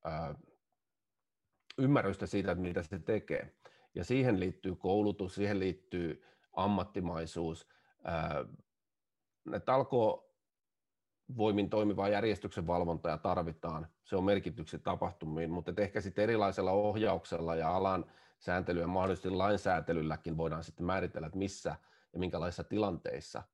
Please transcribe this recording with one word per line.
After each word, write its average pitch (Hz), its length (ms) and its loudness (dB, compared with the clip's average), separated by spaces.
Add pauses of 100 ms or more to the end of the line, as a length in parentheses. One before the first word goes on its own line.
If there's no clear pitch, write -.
ää, 80 300 -4 (1400)
ymmärrystä 107 480 4
siitä, 98 260 0
että 87 100 0
mitä 90 200 -2
se 95 160 -8
tekee. - 560 -2 (400)
Ja 87 100 -4
siihen 123 360 4
liittyy 92 360 -2
koulutus, 98 580 2
siihen 101 240 0
liittyy 90 680 -4 (280)
ammattimaisuus. 85 1160 -2 (360)
Ää, 80 400 -2 (1000)
ne - 160 -4
talkoovoimin - 2000 0
toimivaa 101 380 2
järjestyksenvalvontaa 87 1080 0
tarvitaan. 82 720 -2 (160)
Se - 120 -4
on 92 80 2
merkityksi 90 540 0
tapahtumiin, 82 720 -2
mutta 87 200 -4
et 85 80 -4
ehkä 101 220 0
sit 92 180 -6
erilaisella 107 520 2
ohjauksella 95 840 2
ja 82 200 2
alan 95 280 2 (340)
sääntelyä 87 440 0
ja 82 60 0
mahdollisesti 92 420 0
lainsäätelylläkin 85 1080 0
voidaan 80 280 -2
sitten - 220 -8
määritellä, 90 400 -2
että 87 120 -6
missä 95 380 -4 (360)
ja - 60 -8
minkälaisissa 87 460 -2
tilanteissa. 98 800 -2 (100)